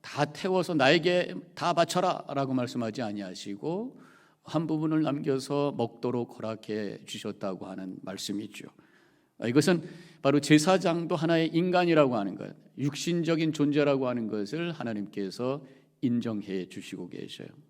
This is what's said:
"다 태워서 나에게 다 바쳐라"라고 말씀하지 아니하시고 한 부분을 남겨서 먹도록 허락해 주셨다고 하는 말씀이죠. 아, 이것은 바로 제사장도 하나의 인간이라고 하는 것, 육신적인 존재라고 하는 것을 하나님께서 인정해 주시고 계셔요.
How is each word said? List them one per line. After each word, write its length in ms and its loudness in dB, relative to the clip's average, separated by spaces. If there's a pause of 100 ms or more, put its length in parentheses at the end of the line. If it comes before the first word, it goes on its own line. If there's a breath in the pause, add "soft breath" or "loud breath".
"다 240 -2
태워서 480 0
나에게 600 4 (200)
다 180 -2
바쳐라"라고 800 0
말씀하지 480 -2
아니하시고 960 -8 (460 loud breath)
한 220 -2
부분을 360 0
남겨서 760 0
먹도록 580 -4
허락해 720 -8
주셨다고 600 -8
하는 360 -10
말씀이죠. 640 -8 (720 soft breath)
아, 100 -2
이것은 340 4 (380 loud breath)
바로 180 4
제사장도 760 4
하나의 320 2
인간이라고 680 4
하는 200 -2
것, 180 -12 (240)
육신적인 760 0
존재라고 540 2
하는 220 -2
것을 420 -4
하나님께서 920 -6 (360 loud breath)
인정해 680 -2
주시고 400 -12
계셔요. 400 -14 (220)